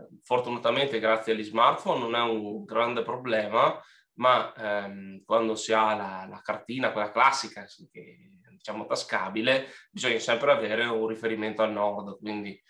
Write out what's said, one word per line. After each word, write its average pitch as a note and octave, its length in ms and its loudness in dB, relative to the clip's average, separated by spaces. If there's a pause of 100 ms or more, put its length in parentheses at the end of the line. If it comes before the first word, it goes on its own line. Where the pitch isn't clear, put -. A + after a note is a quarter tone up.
(220)
fortunatamente A#2+ 760 0
grazie A2 340 2
agli G#2+ 120 -4
smartphone B2 560 2
non A#2 140 -2
è A#2+ 60 0
un A2 440 -2
grande A#2 380 0
problema, A2+ 800 0 (340)
ma, B2 400 4
ehm, G2 720 -6
quando A2+ 300 2
si A2 180 -4
ha A2 220 4
la, F#2+ 340 -6
la G2 120 -16
cartina, A#2 520 -4
quella G#2 180 -2
classica, A#2 540 2 (260)
che, - 500 -20 (100)
diciamo G#2+ 360 -10
tascabile, A2 840 0 (220)
bisogna A2+ 280 -2
sempre A#2 340 4
avere A2+ 340 0
un A2+ 200 0
riferimento A2 560 -2
al G#2+ 100 2
nord, G2+ 460 -2
quindi G#2 520 -8